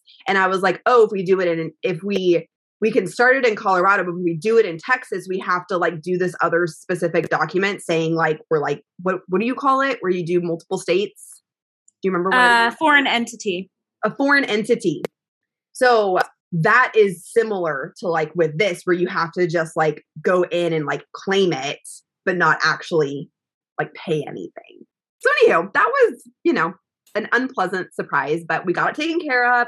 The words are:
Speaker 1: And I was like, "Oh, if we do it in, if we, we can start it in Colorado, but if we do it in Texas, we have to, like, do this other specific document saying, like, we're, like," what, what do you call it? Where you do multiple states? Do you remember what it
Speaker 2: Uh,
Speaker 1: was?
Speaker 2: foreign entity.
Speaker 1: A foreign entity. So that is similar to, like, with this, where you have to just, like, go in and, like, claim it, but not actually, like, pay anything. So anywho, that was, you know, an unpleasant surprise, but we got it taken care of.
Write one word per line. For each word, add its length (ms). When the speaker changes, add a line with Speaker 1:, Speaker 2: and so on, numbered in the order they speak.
Speaker 1:
And 100
I 100
was 140
like, 240
"Oh, 180
if 80
we 120
do 180
it 60
in, 240
if 200
we, 440
we 100
can 160
start 280
it 100
in 100
Colorado, 480
but 80
if 120
we 140
do 200
it 80
in 120
Texas, 500
we 120
have 280
to, 100
like, 240
do 160
this 240
other 260
specific 640
document 520
saying, 340
like, 240
we're, 100
like," 240
what, 260
what 120
do 80
you 80
call 260
it? 200
Where 100
you 140
do 160
multiple 360
states? 640
Do 60
you 40
remember 180
what 80
it 140
Speaker 2:
Uh, 160
Speaker 1:
was? 80
Speaker 2:
foreign 320
entity. 640
Speaker 1:
A 100
foreign 300
entity. 560
So 460
that 440
is 360
similar 680
to, 80
like, 260
with 240
this, 280
where 100
you 120
have 260
to 120
just, 320
like, 260
go 240
in 280
and, 120
like, 280
claim 400
it, 280
but 120
not 260
actually, 640
like, 160
pay 300
anything. 640
So 100
anywho, 300
that 140
was, 400
you 100
know, 200
an 200
unpleasant 600
surprise, 540
but 180
we 80
got 160
it 60
taken 240
care 420
of. 60